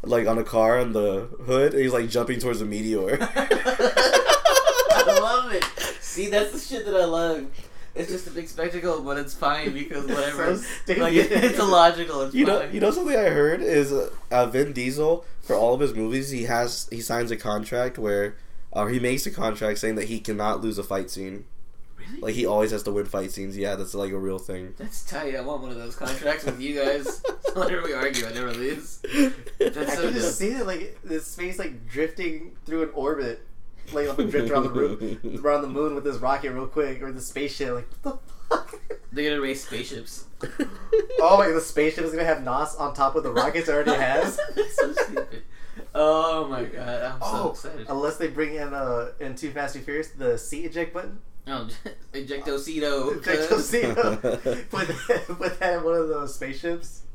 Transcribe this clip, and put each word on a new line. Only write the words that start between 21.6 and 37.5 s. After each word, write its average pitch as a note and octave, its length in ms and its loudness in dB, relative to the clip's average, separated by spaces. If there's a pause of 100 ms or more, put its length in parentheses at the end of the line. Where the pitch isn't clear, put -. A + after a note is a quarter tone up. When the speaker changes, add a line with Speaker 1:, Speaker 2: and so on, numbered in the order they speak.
Speaker 2:
Really? C#4 220 -8
Speaker 1:
Like, A2 140 -4
he A#2+ 120 0
always G#2+ 240 4
has G#2 140 -2
to G#2 80 -2
win G2+ 120 0
fight F#2+ 260 -4
scenes. G2 280 -6
Yeah, G2 180 0
that's, G2 180 -6
like, G2 180 -2
a G2 60 -2
real F#2+ 200 -2
thing. F#2 400 -8
Speaker 2:
That's - 260 -4
tight. C#3+ 320 -4
I C3 60 -2
want A#2+ 200 -4
one B2+ 80 -8
of A#2+ 60 -4
those A#2 180 -8
contracts C#3+ 500 -2
with B2 160 -4
you C#3+ 220 -4
guys. C#3 400 -2 (160)
Speaker 1:
<laughs> - 160 0
Speaker 2:
Whenever F3+ 280 2
we D#3 100 -2
argue, C3+ 340 -2
I A2+ 60 -8
never B2 200 -4
lose. - 480 -4
Speaker 1:
<laughs> - 580 2
Speaker 2:
That's - 180 4
Speaker 3:
I - 180 -2
Speaker 2:
so - 100 -2
Speaker 3:
can - 100 2
just - 260 0
Speaker 2:
dope. G3 80 2
Speaker 3:
see - 40 2
it, B3 140 -2
like, F#3 380 -6
this D#3+ 220 -4
space, F3+ 320 -6
like, C3 280 -6
drifting D#3+ 760 -2
through D#3+ 200 0
an D3+ 100 -4
orbit, C#3 520 -2 (460)
like, D3 160 0
up C3+ 100 -2
and - 120 2
drift A#2+ 200 2
around C3+ 140 4
the B2+ 60 0
Speaker 1:
<laughs> A#2+ 40 -6
Speaker 3:
moon, A2+ 720 -2
around D3 180 2
the C#3 60 -6
moon C#3+ 260 -2
with C#3 100 -4
this C3+ 120 -2
rocket C3+ 360 0
real C3 140 -4
quick, C3+ 360 -2
or C3 100 -8
the B2+ 80 -8
spaceship. C3+ 540 -4